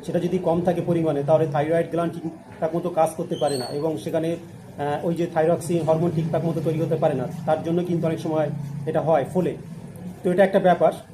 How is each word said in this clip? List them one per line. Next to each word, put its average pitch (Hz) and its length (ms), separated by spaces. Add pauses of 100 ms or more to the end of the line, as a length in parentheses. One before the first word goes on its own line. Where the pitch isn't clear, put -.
সেটা 180 140
যদি 175 180
কম 170 240
থাকে 170 240
পরিমাণে, 160 420
তাহলে 160 240
থাইরয়েড 156 400
গ্ল্যান্ড 170 220
ঠিকঠাক 165 640
মতো 175 140
কাজ 160 200
করতে 180 260
পারে 143 220
না, 123 80
এবং 147 320
সেখানে, 160 380 (420)
আহ, 147 280
ওই 170 80
যে 165 200
থাইরক্সিন 165 480
হরমোন 160 340
ঠিকঠাক 160 300
মতো 165 200
তৈরি 160 160
হতে 165 140
পারে 151 180
না, 131 140 (180)
তার 156 180
জন্য 170 200
কিন্তু 165 240
অনেক 160 120
সময় 156 300 (360)
এটা 156 160
হয় 147 320
ফলে। 165 220 (680)
তো 185 80
এটা 185 120
একটা 190 160
ব্যাপার। 175 320 (220)